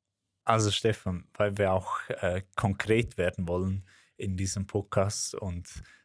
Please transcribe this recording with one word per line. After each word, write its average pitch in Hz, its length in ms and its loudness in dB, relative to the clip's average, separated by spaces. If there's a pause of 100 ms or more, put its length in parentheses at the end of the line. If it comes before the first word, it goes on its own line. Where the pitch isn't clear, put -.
(440)
Also 110 260 4
Stefan, 95 640 -2
weil 104 240 0
wir 95 160 4
auch, - 340 -2
äh, 92 340 -2 (140)
konkret 110 640 0
werden 90 280 0
wollen 95 400 -2 (300)
in 98 220 -4
diesem 95 280 -2
Podcast - 680 0
und 87 480 -8 (220)